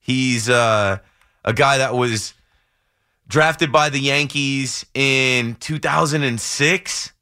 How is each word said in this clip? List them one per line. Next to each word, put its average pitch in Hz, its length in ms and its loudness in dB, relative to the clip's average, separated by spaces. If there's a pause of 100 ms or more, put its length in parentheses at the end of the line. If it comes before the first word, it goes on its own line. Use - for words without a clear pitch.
He's, 127 500 0
uh, 110 480 2 (460)
a 110 80 0
guy 139 260 2
that 131 160 -2
was 120 400 -2 (920)
drafted 156 420 2
by 151 200 4
the 139 100 -4
Yankees 139 840 -2 (100)
in 131 680 2
two 156 180 -6
thousand 151 460 0
and 117 160 -2
six - 800 -2